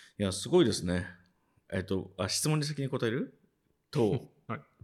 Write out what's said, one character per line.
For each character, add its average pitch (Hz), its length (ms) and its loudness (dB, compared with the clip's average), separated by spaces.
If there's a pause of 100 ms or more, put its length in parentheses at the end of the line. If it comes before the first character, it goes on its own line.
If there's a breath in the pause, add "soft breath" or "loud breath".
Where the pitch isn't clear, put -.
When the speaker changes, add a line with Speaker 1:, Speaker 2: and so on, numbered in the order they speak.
(180 loud breath)
Speaker 1:
い 104 40 0
や、 95 100 2
す - 160 -6
ご 175 140 6
い - 20 8
で 110 80 2
す - 120 -2
ね。 90 220 0 (640)
え 95 100 -2
っ 92 40 -2
と、 - 320 -4
あ、 92 120 -2
質 - 200 0
問 156 100 2
に 147 60 0
先 147 160 -6
に 135 80 -2
答 127 180 -2
え 113 40 2
る？ 156 280 -4 (540)
と、 110 420 2
Speaker 2:
<laughs> - 140 -20
は - 80 -4
い。 - 40 -8 (240)